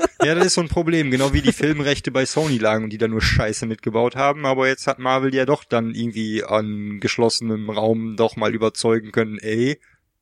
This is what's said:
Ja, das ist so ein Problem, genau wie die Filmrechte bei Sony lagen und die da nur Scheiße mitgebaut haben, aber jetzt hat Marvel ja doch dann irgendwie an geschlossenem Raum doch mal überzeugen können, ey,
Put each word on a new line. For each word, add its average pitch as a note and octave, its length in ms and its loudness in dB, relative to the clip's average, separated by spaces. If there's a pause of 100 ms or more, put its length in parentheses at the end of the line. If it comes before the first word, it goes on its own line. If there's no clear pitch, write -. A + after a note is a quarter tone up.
(240)
Ja, D#3 120 4
das F3+ 120 4
ist E3+ 80 0
so F3+ 60 2
ein E3 60 -2
Problem, D#3+ 440 0
genau C3+ 200 2
wie D3 120 2
die C#3 100 4
Filmrechte C#3+ 580 -2
bei C3 140 0
Sony D3+ 320 0
lagen A2 280 2
und G#2+ 40 -8
die G#2+ 80 -8
da A2+ 100 2
nur A2 140 -2
Scheiße A2 460 0
mitgebaut A2+ 480 0
haben, C#3+ 320 0
aber C3 200 2
jetzt C3 200 -2
hat C3+ 120 0
Marvel C3 340 0
ja C3 120 2
doch C#3+ 180 0
dann A2+ 300 -2
irgendwie A2 500 -4
an G#2 560 -2
geschlossenem A2 720 0
Raum A2 480 0
doch A2+ 180 2
mal G#2+ 180 0
überzeugen A2 580 0
können, G#2+ 260 -2
ey, A#2 420 -2 (420)